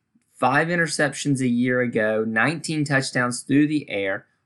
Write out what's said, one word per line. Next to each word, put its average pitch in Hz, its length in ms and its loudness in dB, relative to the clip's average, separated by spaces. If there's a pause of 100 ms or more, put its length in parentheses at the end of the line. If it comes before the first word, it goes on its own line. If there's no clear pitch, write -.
(340)
Five 143 340 0
interceptions 151 720 0
a 127 80 0
year 123 320 2
ago, 110 460 0
nineteen 147 580 -2
touchdowns 131 560 0
through 143 280 2
the 151 200 -4
air, 98 380 -4 (200)